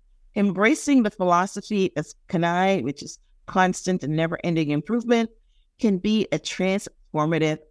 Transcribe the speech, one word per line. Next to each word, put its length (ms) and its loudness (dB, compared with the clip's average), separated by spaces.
embracing 680 2
the 80 0
philosophy 880 0
of 80 -4
Kanai, 540 0
which 180 -6
is 180 -16
constant 560 0
and 120 -2
never-ending 540 -2
improvement, 600 0
can 180 2
be 340 0
a 80 -2
transformative 1200 -2